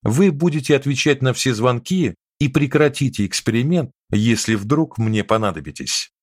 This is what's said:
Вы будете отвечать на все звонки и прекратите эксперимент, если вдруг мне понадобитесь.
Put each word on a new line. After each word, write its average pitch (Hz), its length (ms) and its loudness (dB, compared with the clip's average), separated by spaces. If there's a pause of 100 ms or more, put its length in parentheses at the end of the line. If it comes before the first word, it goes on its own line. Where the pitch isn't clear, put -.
Вы 160 300 4
будете 147 420 0
отвечать 135 480 0
на 131 100 2
все 123 220 -2
звонки 120 600 0 (240)
и 147 80 2
прекратите 139 760 0
эксперимент, 123 680 -2 (180)
если 110 460 2
вдруг 143 420 -2
мне 110 240 0
понадобитесь. 80 880 -4 (120)